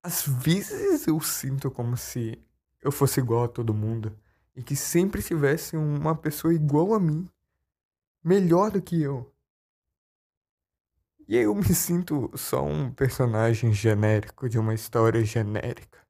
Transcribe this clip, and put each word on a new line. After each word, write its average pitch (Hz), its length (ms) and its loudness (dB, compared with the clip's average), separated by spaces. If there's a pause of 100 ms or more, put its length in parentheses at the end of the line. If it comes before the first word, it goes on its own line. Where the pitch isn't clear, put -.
às - 240 -6
vezes 196 800 0
eu 160 120 2
sinto 135 520 -4
como 123 260 -4
se - 440 -8 (400)
eu 139 100 -2
fosse 139 280 2
igual 120 260 0
a 117 40 -4
todo 117 240 -4
mundo 107 440 -4 (380)
e 127 80 -14
que 147 120 -6
sempre 190 460 0
tivesse 156 560 -2
uma 151 380 -2
pessoa 156 380 -2
igual 156 400 2
a 214 60 2
mim, 170 280 0 (960)
melhor 185 480 4
do 196 100 0
que 165 200 -2
eu. 139 300 -4 (2000)
E 214 100 0
aí 233 60 4
eu 208 100 2
me 202 100 0 (120)
sinto 170 600 -2
só - 300 -2
um 147 260 -2
personagem 117 800 2
genérico 107 760 0
de 113 100 -2
uma 110 160 0
história 113 520 2
genérica. - 760 -6 (100)